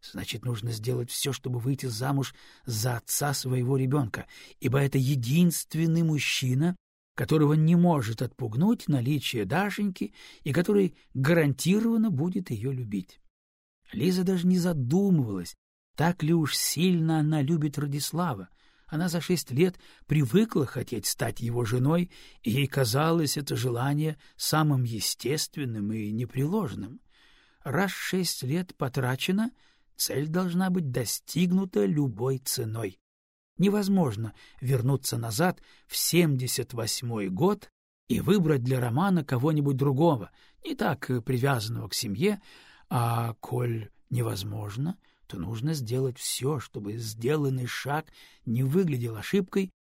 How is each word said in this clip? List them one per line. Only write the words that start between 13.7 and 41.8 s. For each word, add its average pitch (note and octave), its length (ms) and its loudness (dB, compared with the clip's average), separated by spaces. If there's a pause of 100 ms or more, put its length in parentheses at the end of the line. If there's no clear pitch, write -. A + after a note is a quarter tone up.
Лиза F#3 320 0
даже F3+ 240 2
не F#3 100 6
задумывалась, D3+ 1000 0 (400)
так E3+ 280 0
ли D3+ 100 4
уж D#3+ 240 2
сильно D#3+ 640 2
она D3+ 220 2
любит D3 360 0
Радислава. C#3+ 720 -4 (380)
Она E3 220 -2
за D#3+ 120 -2
шесть E3+ 300 -2
лет F3 280 2 (280)
привыкла D3+ 580 4
хотеть - 400 -6
стать - 340 -4
его A#2 260 -2
женой, C#3 460 2 (300)
и D#3+ 100 -2
ей C3+ 160 0
казалось C#3+ 680 2
это D3 180 -4
желание C3+ 640 -2 (180)
самым D3+ 480 2
естественным A#2 1120 -4
и G#2+ 180 -4
непреложным. B2 880 -4 (640)
Раз F3+ 280 0
шесть - 520 -4
лет E3 320 -4
потрачено, C#3 760 -2 (440)
цель - 320 -2
должна F3+ 420 0
быть F3+ 220 0
достигнута F#3 920 0
любой C3+ 540 0
ценой. A2 600 -6 (580)
Невозможно F3+ 760 2 (280)
вернуться B2+ 560 0
назад A2+ 440 -2 (260)
в - 80 -10
семьдесят C3+ 800 0
восьмой A2+ 560 -4
год D#3+ 400 0 (380)
и - 120 0
выбрать D#3+ 440 2
для B2+ 160 0
романа D3+ 440 2
кого-нибудь C#3+ 540 0
другого, C#3 540 2 (340)
не D#4 100 -6
так, G3+ 340 -2
э, B2+ 120 0
привязанного A#2 680 -2